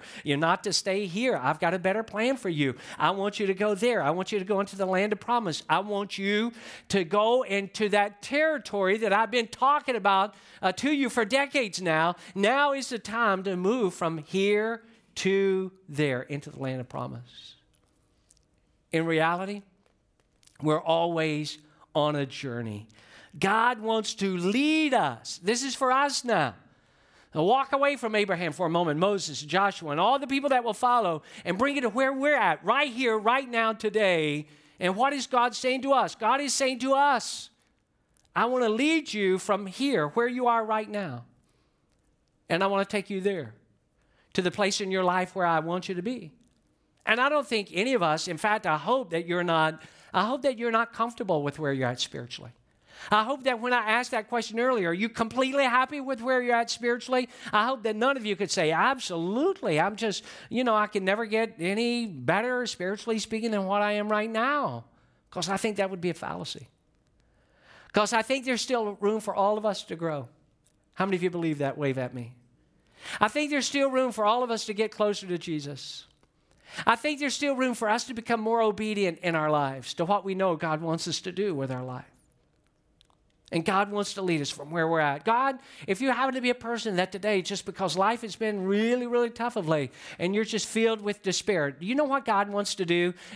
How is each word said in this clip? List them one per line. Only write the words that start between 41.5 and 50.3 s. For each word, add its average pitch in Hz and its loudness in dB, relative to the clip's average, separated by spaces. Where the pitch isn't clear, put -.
and 175 0
I 196 4
want 196 0
to - -16
take 208 -4
you 190 -4
there, 175 -4
to - -2
the 175 2
place 202 0
in 190 -4
your 190 2
life 185 0
where 180 2
I 165 4
want 170 -4
you 190 -4
to 175 -6
be." 214 -8
And 226 2
I 269 4
don't 294 0
think 208 -2
any 214 0
of 196 2
us, 156 0
in 165 -6
fact, 214 0
I 156 2
hope 185 -2
that 170 -2
you're 175 0
not, 160 2
I 190 2
hope 254 -2